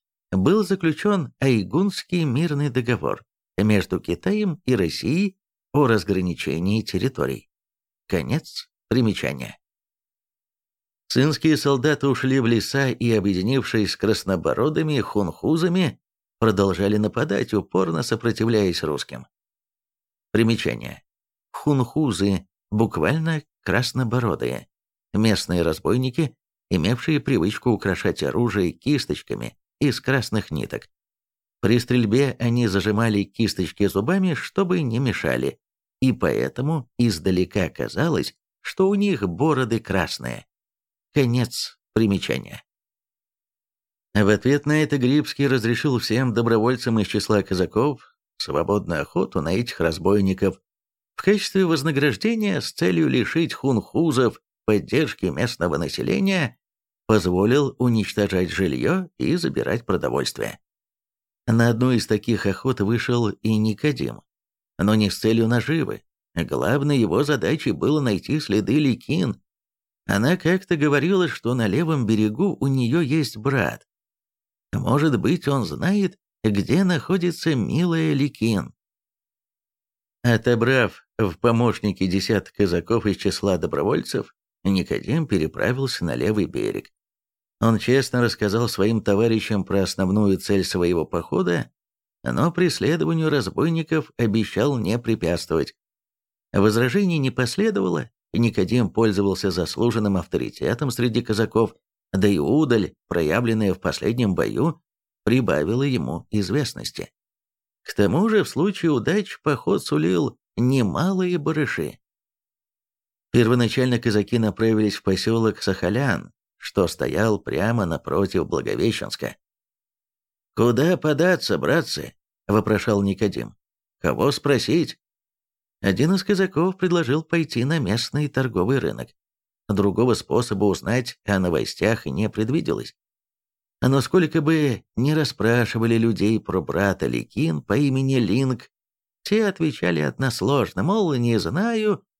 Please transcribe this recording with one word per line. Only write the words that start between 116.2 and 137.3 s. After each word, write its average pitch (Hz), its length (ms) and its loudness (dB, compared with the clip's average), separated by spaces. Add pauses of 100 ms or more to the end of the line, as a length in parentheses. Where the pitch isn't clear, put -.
что - 300 -2
стоял 95 520 0
прямо 104 460 -2
напротив 85 640 -2
Благовещенска. 65 880 -4 (1200)
"Куда 123 420 2
податься, 151 600 0
братцы?" 76 580 -2 (320)
вопрошал 104 540 2
Никодим. 92 540 -2 (440)
"Кого 113 320 0
спросить?" 139 680 0 (800)
Один 120 320 2
из 190 100 0
казаков 185 540 0
предложил 160 460 0
пойти 151 420 -2
на 156 140 0
местный 135 500 -2
торговый 120 500 0
рынок. 60 300 -6 (580)
Другого 101 460 2
способа 104 520 -2
узнать 110 600 -2
о 101 140 2
новостях 90 640 -2
не 92 240 -4
предвиделось. - 640 -4 (880)
Но 131 200 4
сколько 165 400 2
бы 147 420 2 (120)
ни 131 160 2
расспрашивали 117 880 2
людей 113 420 2
про - 220 -2
брата 87 460 0
Ликин 101 540 -2